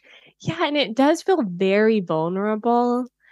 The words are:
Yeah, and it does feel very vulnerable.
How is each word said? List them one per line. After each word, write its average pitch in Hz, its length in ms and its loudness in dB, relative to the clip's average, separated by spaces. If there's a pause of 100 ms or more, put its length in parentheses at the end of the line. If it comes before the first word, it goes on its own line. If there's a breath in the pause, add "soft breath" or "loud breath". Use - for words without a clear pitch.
(420 soft breath)
Yeah, 339 240 -4
and 294 120 -2
it 220 180 -2
does 302 260 2
feel 339 220 0
very 196 560 2
vulnerable. 214 1080 -2 (240 soft breath)